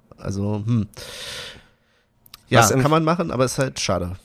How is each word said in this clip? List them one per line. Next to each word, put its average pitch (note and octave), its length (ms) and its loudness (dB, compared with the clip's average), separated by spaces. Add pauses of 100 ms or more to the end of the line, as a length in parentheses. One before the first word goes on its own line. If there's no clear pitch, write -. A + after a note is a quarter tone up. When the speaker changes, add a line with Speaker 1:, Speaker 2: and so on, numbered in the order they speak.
(180)
Speaker 1:
also, G2+ 480 -4
hm. A2+ 220 2 (1600)
Ja, B2 120 6
Speaker 2:
Was G#2+ 120 6
empf- C3 80 4
Speaker 1:
kann C#3+ 100 4
man D#3+ 120 4
machen, E3+ 280 0
aber B2+ 140 2
ist B2 140 -4
halt C3+ 200 -2
schade. F2+ 460 -2